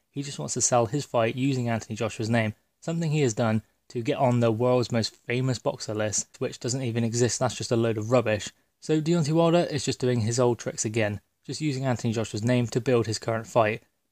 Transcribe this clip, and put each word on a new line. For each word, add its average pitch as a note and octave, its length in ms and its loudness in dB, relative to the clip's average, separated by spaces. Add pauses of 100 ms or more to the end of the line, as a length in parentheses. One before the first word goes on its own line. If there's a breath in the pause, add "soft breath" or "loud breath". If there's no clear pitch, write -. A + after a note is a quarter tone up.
He C#3+ 140 -8
just C#3+ 160 -12
wants C#3+ 160 -6
to B2+ 60 -2
sell A#2 260 2
his C#3+ 180 -4
fight A#2+ 300 0
using B2+ 340 0
Anthony A2+ 260 -4
Joshua's A2 340 -4
name, A2+ 260 2 (260)
something E3 300 -4
he D3+ 100 2
has A#2+ 120 2
done A2+ 280 2 (280)
to B2 120 -6
get C#3 160 -2
on B2 220 4
the A#2 120 4
world's B2 400 2
most A2+ 240 -2
famous B2+ 440 -2
boxer - 340 -6
list, G#2+ 340 -4 (120)
which B2 200 -6
doesn't C3 220 -4
even A#2 220 -2
exist. A#2 360 0
That's C3 160 0
just - 160 -4
a A#2+ 60 2
load A2+ 200 2
of A2 140 -4
rubbish. A2 380 0 (300)
So D#3 200 0
Deontay D#3 320 0
Wilder E3 380 4
is C#3+ 160 -4
just C3 140 -2
doing B2 220 2
his A#2 180 0
old B2 200 4
tricks - 260 -6
again, G#2+ 360 -2 (240)
just - 160 -8
using C3+ 240 -2
Anthony A#2+ 280 -2
Joshua's A2 300 -4
name A#2+ 240 2
to A#2+ 140 -2
build A#2 240 2
his A2 140 -4
current A2+ 280 -4
fight. A2+ 360 2 (280)